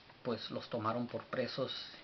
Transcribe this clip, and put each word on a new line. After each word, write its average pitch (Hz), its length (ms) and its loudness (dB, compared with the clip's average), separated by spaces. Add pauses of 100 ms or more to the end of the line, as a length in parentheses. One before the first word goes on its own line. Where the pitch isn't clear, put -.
(240)
pues, 117 280 0
los - 180 -4
tomaron 117 380 2
por 113 180 -4
presos 127 460 0 (320)